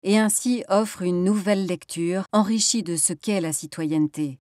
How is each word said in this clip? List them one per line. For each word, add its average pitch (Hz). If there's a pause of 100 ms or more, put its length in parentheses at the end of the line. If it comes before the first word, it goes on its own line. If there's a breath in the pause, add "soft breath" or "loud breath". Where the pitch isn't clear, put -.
et 202
ainsi 220
offrent 208
une 180
nouvelle 196
lecture 175
enrichie 214
de 165
ce 160
qu'est 196
la 160
citoyenneté. 151 (100)